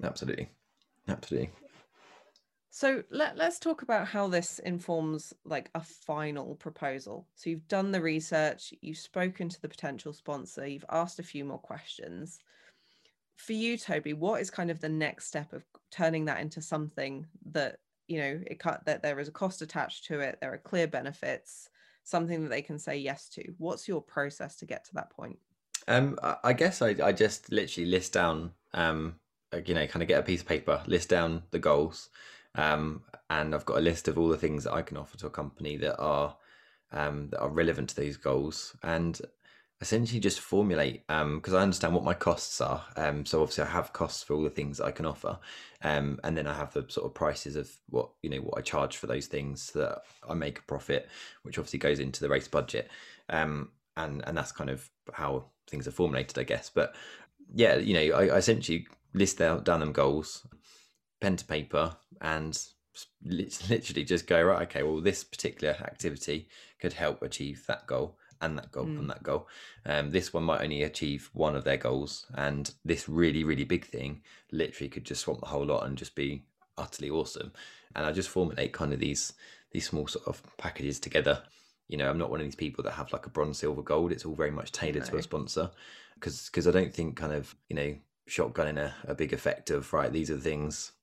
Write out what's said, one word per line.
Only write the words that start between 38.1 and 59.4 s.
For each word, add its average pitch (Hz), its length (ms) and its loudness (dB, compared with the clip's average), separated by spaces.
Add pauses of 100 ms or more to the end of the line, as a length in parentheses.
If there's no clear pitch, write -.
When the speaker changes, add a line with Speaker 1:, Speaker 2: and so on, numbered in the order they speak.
Speaker 1:
goals, 69 640 -2
and 82 380 0 (600)
essentially 117 400 2
just 95 180 2
formulate, 82 720 2
um, 76 320 2
'cause 92 120 -2
I 92 80 8
understand 90 320 4
what 87 120 4
my 85 80 4
costs - 480 0
are. 64 240 0 (100)
Um, 73 300 0
so 78 160 4
obviously 76 240 2
I - 60 -4
have 85 200 0
costs - 320 -4
for - 100 -2
all 76 100 2
the 76 60 2
things 71 280 -6
that - 80 0
I - 60 0
can 80 140 -4
offer, - 320 -4 (440)
um, 71 420 2
and 80 140 0
then 76 100 -2
I 73 60 -2
have 76 200 -4
the 67 160 -2
sort - 160 -4
of - 80 -6
prices 73 440 -2
of 71 200 -8 (120)
what, 62 200 0 (140)
you 80 60 -4
know, 67 80 -2
what - 200 -4
I - 40 -4
charge 69 340 -2
for - 120 -10
those 67 200 -2
things 69 340 -4 (120)
so 78 60 -2
that - 220 0 (260)
I 78 60 -4
make 73 260 -2
a - 40 -20
profit, - 460 -2 (340)
which - 160 -8
obviously 73 200 -4
goes 73 200 4
into 67 220 -4
the 71 80 0
race 69 180 2
budget, 64 420 0 (400)
um, 76 420 0 (260)
and, 76 280 -6
and 80 120 -2
that's 73 160 -4
kind 71 160 -4
of 65 200 -6 (240)
how 69 320 -2 (220)
things 69 220 -6
are - 20 -12
formulated, 67 480 0
I 65 40 0
guess. - 260 -2
But - 260 2 (580)
yeah, 101 220 8
you 95 180 4
know, 78 240 6
I, 180 100 8
I 78 100 6
essentially 92 500 2 (260)
list 95 280 4